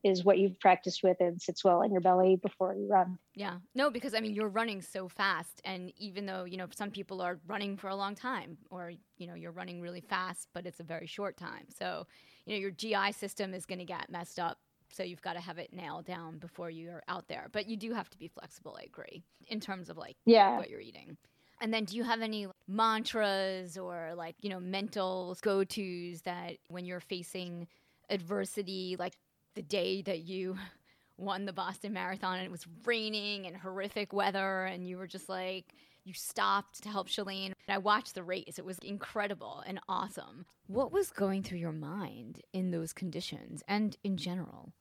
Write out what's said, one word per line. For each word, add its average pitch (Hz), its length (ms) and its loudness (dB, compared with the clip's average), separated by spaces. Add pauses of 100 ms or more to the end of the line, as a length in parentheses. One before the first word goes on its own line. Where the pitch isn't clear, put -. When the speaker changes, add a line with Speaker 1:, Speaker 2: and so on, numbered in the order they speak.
Speaker 1:
is 185 200 6
what 190 140 10
you've 190 220 4
practiced 185 420 6
with 185 180 8
and 175 220 2
sits - 220 -4
well 175 180 10
in 220 80 4
your 190 100 4
belly 185 360 8
before 190 380 0
you 202 140 -2
run. 185 300 6 (160)
Speaker 2:
Yeah. 196 240 -6 (160)
No, 285 160 4
because, 233 240 -4
I 220 60 2
mean, 214 140 -2
you're 214 140 0
running 208 340 0
so 190 260 -6
fast. 180 560 0
And 180 320 -6
even 202 300 -8
though, 185 180 -4
you 180 120 -8
know, 185 160 -4
some 202 180 -4
people 196 300 -6
are 180 260 0
running 202 300 -2
for 190 120 -6
a 190 60 0
long 202 220 -2
time 185 420 -6 (120)
or, 175 220 -10 (240)
you 175 100 -10
know, 175 80 -12
you're 170 180 -10
running 175 280 -10
really 175 200 -8
fast, 185 520 -2
but 185 140 -6
it's - 140 -10
a 175 40 -10
very 160 220 -6
short 202 300 -4
time. - 340 -10
So, 180 360 -6 (400)
you 208 80 -4
know, 208 60 0
your 196 120 -4
G 220 240 -2
I 196 160 4
system 202 420 -4
is 180 100 -8
gonna 180 200 -6
get 175 260 -6
messed 170 300 -6
up. 170 200 -2 (300)
So - 140 -8
you've 175 180 -10
gotta 175 180 -4
have 175 180 -8
it - 140 -10
nailed 165 340 -8
down 170 320 -10
before 170 320 -10
you're 165 360 -12
out 180 220 -6
there. - 240 -8
But 208 140 -2
you 226 100 -4
do 220 160 -4
have 220 180 -4
to - 80 -20
be 165 80 -14
flexible, - 540 -16
I 90 40 -12
agree, - 380 -14 (240)
in 214 140 -6
terms 185 280 -8
of, 165 80 -10
like, - 280 -12
Speaker 1:
Yeah. 220 400 10
Speaker 2:
what - 60 -8
you're 107 100 -10
eating. - 360 -16 (440)
And 220 120 0
then 220 120 2
do 190 120 -6
you 240 80 0
have 226 180 2
any 214 240 -4 (200)
mantras 196 1120 2
or, 175 380 -6
like, 170 260 -8
you 202 60 -2
know, 185 120 -4
mental 185 840 -2
go-tos 185 800 2
that 175 340 -6 (120)
when 180 160 -8
you're 180 160 -6
facing 175 680 -6 (420)
adversity, 190 880 -2
like - 180 -4 (380)
the - 80 -8
day 190 400 2
that 170 180 0
you 185 360 -4 (300)
<laughs> - 300 -20
won 196 300 -2
the 190 60 -4
Boston 196 400 -4
Marathon 185 460 -2
and 185 80 -4
it 180 40 -8
was 175 160 -10 (180)
raining 214 640 0
and 175 100 -10
horrific 190 560 -4
weather 190 520 2
and 180 240 -4
you 180 80 -6
were 185 120 -10
just, 185 200 -12
like, 185 460 -4 (300)
you 185 100 -14
stopped - 680 0
to 214 40 -8
help 196 200 -2
Shalane. 190 380 -2
And 190 80 -6 (140)
I 196 100 2
watched 208 360 2
the 185 80 -6
race. 185 360 -4
It 185 60 -10
was 185 140 -8
incredible 202 880 -6
and 190 220 -8
awesome. 185 580 -6 (220)
What 233 240 0
was 381 180 2
going 196 320 2
through 180 160 -4
your 165 140 -2
mind 151 680 -8 (100)
in 185 180 0
those 165 220 -2
conditions - 760 -6
and 208 380 2
in 196 120 2
general? - 640 -6